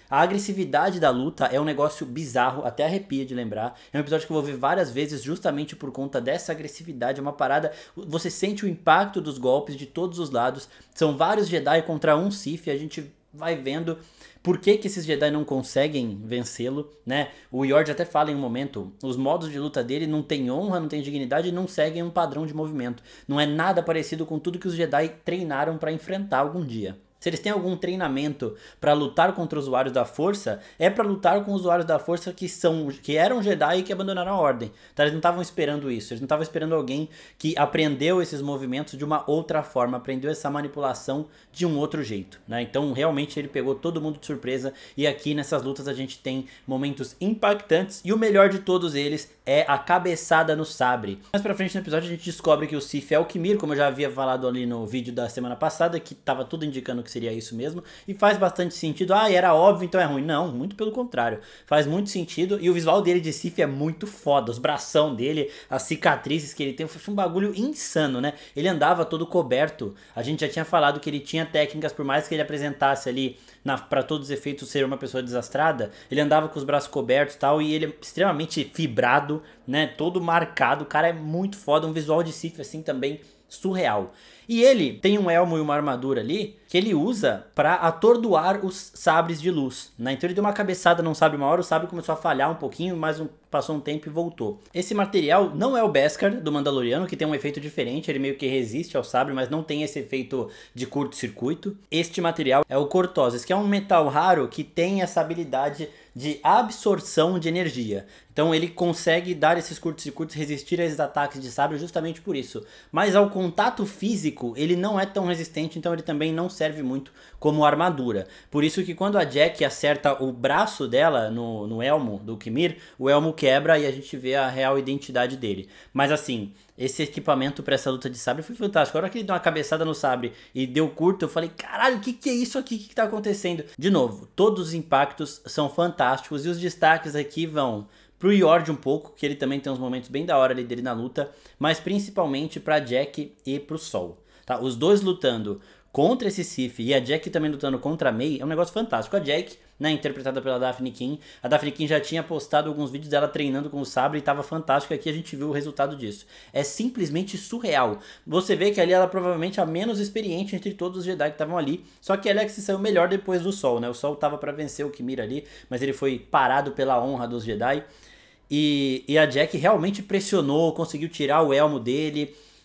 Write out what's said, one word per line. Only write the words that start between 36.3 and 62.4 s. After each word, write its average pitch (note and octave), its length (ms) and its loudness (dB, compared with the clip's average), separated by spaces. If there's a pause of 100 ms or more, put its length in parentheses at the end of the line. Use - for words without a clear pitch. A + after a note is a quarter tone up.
esperando D#3+ 320 -2
alguém D3 340 -2 (300)
que D#3 180 -2
aprendeu D3+ 640 2
esses D#3 220 -4
movimentos C#3 560 -6
de C#3+ 60 -6
uma D3+ 260 0
outra D#3 320 0
forma, B2+ 360 -2
aprendeu C3+ 340 -4
essa D3+ 180 -4
manipulação C#3+ 760 -4 (260)
de F3 120 -4
um D#3+ 140 2
outro D3+ 240 -2
jeito, G#2 460 -8
né? A#2 120 -4
Então C3+ 320 -2
realmente D3 460 0
ele C#3 80 -6
pegou C3 300 -2
todo D#3+ 240 -4
mundo D3+ 180 -6
de - 80 -20
surpresa C3 480 -6 (220)
e C#3+ 100 0
aqui D3 260 -2
nessas C#3+ 300 -2
lutas C3+ 240 -6
a C#3 80 -4
gente C3+ 240 -8
tem C3 300 -6 (180)
momentos C3+ 540 -4
impactantes G3+ 840 0
e F3 80 2
o A3 60 2
melhor G3+ 300 8
de F#3+ 100 0
todos F3+ 380 0
eles D3 360 -2 (140)
é C#3+ 220 4
a C#3 100 4
cabeçada E3 800 2
no D#3 80 -2
sabre. A#2 560 -2 (120)
Mais G3+ 80 2
pra G3+ 140 -2
frente F#3+ 220 -4
no F#3 60 -4
episódio E3 260 -2
a - 20 -6
gente E3+ 140 -10
descobre D#3 420 2
que D3+ 80 -6
o D3 60 -2
Sif C#3 320 -4
é D3+ 80 8
o E3 40 4
Kimir, F#3 340 0
como D3+ 160 -2
eu - 20 0
já C#3+ 100 4
havia C#3 240 0
falado B2+ 380 0
ali B2 180 -2
no A#2 220 -4
vídeo B2 240 -6
da A#2+ 160 -4
semana B2 260 -6
passada, E3 460 0
que - 160 -16
tava C3 280 -4
tudo D#3+ 200 -8
indicando C3 360 -6
que A#2 120 -12
seria A#2 200 -4
isso A2+ 220 -10
mesmo, D#3 300 -6 (240)
e G3 60 -6
faz G3+ 240 4
bastante F3+ 340 0
sentido. E3 400 -2
"Ah, G#3+ 180 4
era F3+ 240 6
óbvio, F3+ 300 6
então F3+ 160 2
é F3 40 4
ruim." C#3+ 200 -2
Não, D#3+ 260 0
muito C#3 240 -6
pelo G#3+ 180 -4
contrário. B2 480 -2 (260)
Faz D3+ 200 4
muito F#3+ 220 -2
sentido, F#3 500 -2